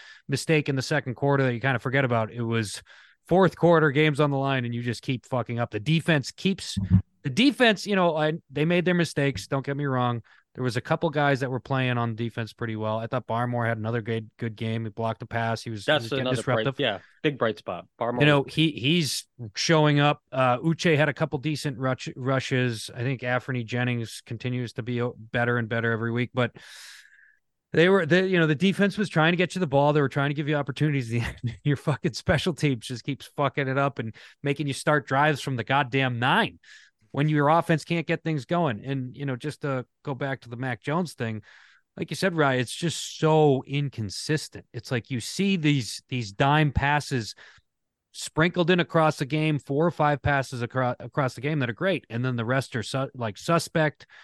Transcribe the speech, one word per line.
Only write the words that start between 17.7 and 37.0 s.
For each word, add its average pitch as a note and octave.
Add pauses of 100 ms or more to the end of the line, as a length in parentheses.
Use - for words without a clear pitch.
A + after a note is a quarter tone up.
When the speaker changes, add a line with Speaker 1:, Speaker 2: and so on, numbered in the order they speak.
Speaker 2:
Barmore A#2+
Speaker 1:
You C#3+
know, D3
Speaker 2:
was B2+
Speaker 1:
he, D#3
he's D3 (300)
showing D3+
up. D3
Uh, B2+
Uche E3
had D3+
a C#3+
couple D3+
decent D3
rush, C3
rushes. B2+
I B2+
think B2
Anfernee B2
Jennings A#2+
continues B2
to -
be A#2+
o-, A#2+
better A#2+
and A2+
better A#2
every A2+
week. A#2+
But A#2+ (1200)
they E3
were, F#3+
the, F3+
you F#3+
know, E3
the D#3
defense F#3+
was G#3
trying D#3+
to F3
get F3
you F#3+
the F3+
ball. C#3+
They D3+
were C3+
trying C#3+
to -
give C#3+
you D3+
opportunities. C#3
<laughs> -
The, A#2 (400)
your C#3+
fucking -
special F3
teams C3+
just B2
keeps C3+ (120)
fucking C#3
it C3
up C#3
and A2+ (300)
making C#3+
you C3+
start D3+
drives C#3+
from C3+
the A2+
goddamn C3
nine C#3+ (540)